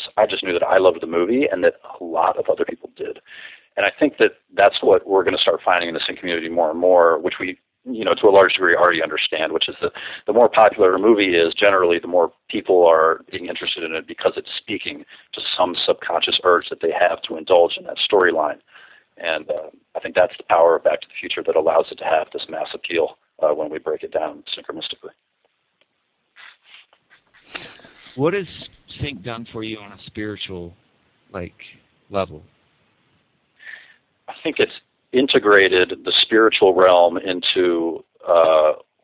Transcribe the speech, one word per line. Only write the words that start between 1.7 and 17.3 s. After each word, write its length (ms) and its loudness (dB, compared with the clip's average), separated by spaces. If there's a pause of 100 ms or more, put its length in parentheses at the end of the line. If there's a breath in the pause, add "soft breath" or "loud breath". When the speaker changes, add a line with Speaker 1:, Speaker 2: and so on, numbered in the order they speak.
Speaker 1:
a 20 -12
lot 360 -2
of 100 -8
other 160 -4
people 320 -12
did. 240 -12 (560 loud breath)
And 80 0
I 120 0
think 220 -2
that 200 0 (160)
that's 280 4
what 240 4
we're 180 2
gonna 140 -2
start 260 0
finding 240 0
in 60 -8
the 120 -6
sync 140 -10
community 280 -6
more 220 -2
and 100 -6
more, 380 4
which 200 -4
we, 200 -8 (260)
you 200 -8
know, 100 0
to 120 0
a 40 8
large 240 6
degree 200 2
already 280 2
understand, 500 -4
which 160 -4
is 140 -14
that 100 -6 (340 loud breath)
the 60 -4
more 160 6
popular 460 4
a 40 -2
movie 380 2
is, 180 2
generally 460 2
the 80 -12
more 240 0 (180)
people 360 2
are 340 4 (100)
being 160 -12
interested 380 -10
in 100 -10
it 140 -10
because 280 -4
it's 220 -12
speaking 460 -12 (300 soft breath)
to 60 -14 (160)
some 200 -2 (100)
subconscious 560 -2
urge 280 2
that 100 -12
they 100 -2
have 320 -2
to 140 -10